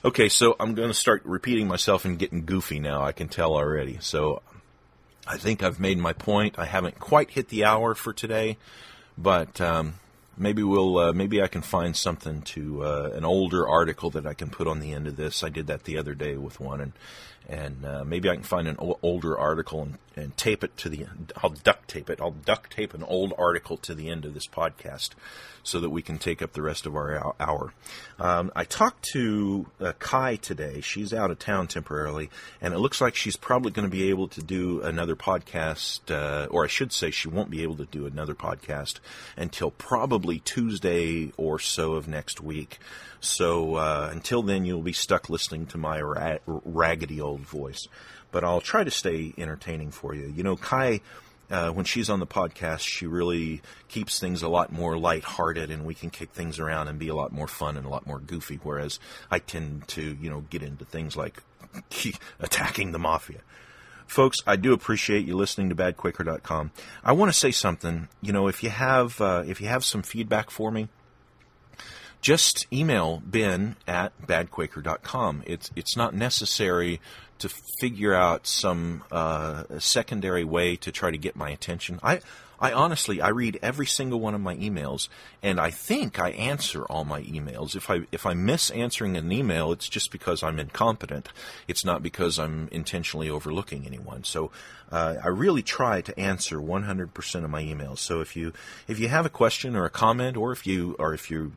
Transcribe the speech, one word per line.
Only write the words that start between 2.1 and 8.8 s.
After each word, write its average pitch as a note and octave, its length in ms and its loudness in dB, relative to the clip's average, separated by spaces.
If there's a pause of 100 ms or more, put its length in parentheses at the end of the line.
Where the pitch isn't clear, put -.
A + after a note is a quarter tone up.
getting E2+ 280 -2
goofy F2 340 0
now. C#2+ 240 0
I C#2+ 80 2
can E2 160 -6
tell D#2+ 260 2
already. D2 480 2
So D2+ 400 0 (880)
I - 100 -4
think G#2 240 0
I've F#2 180 2
made F#2+ 200 4
my E2 140 2
point. G#2 440 2
I G2+ 80 -2
haven't - 340 -2
quite - 320 4
hit - 180 -2
the G#2 160 4
hour A2 280 6
for A2 200 -6
today, A2 440 0 (600)